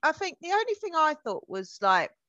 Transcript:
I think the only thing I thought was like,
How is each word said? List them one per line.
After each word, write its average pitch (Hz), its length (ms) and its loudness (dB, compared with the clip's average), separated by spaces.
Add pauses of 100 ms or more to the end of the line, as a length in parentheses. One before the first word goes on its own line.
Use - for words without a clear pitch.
I 302 80 2
think 359 300 -6
the 349 100 -6
only 440 240 0
thing 392 200 -8
I 311 200 2
thought 208 320 -8
was 190 340 -10
like, 185 300 4 (180)